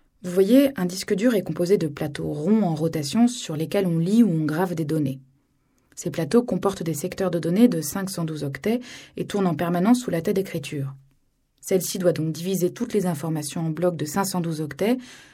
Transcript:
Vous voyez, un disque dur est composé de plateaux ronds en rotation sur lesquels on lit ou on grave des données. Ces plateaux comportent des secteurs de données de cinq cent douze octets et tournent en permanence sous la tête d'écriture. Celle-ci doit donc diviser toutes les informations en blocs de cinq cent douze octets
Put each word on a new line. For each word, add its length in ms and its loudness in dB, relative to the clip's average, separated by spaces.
Vous 80 -8
voyez, 480 6
un 60 0
disque 280 -4
dur 220 2
est 80 0
composé 340 0
de 100 0
plateaux 460 -6
ronds 300 2
en 100 2
rotation 540 2
sur 280 -6
lesquels 300 0
on 140 2
lit 240 6
ou 60 4
on 160 0
grave 280 0
des 120 -2
données. 340 -2
Ces 140 -8
plateaux 320 2
comportent 400 -2
des 140 -4
secteurs 340 -4
de 80 -2
données 300 4
de 140 2
cinq 280 -4
cent 160 -6
douze 180 -6
octets 360 -2
et 100 -4
tournent 180 0
en 80 2
permanence 460 2
sous 100 -8
la 140 0
tête 140 0
d'écriture. 580 -4
Celle-ci 380 0
doit 140 4
donc 180 -2
diviser 420 -2
toutes 200 -6
les 120 2
informations 560 -4
en 80 -2
blocs 280 0
de 80 -4
cinq 200 -2
cent 160 -2
douze 200 -4
octets 360 0